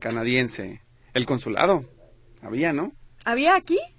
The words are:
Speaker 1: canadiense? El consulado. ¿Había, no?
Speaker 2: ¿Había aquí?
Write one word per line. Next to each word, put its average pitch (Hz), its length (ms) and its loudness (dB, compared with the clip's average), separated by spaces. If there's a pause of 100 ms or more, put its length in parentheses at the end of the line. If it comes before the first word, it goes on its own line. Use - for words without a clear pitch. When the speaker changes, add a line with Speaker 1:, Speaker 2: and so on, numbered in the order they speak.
Speaker 1:
canadiense? 117 800 -2 (340)
El 127 120 0
consulado. 135 580 2 (580)
¿Había, 151 300 -2
no? 151 200 -4 (320)
Speaker 2:
¿Había 269 300 2
aquí? 359 240 0 (200)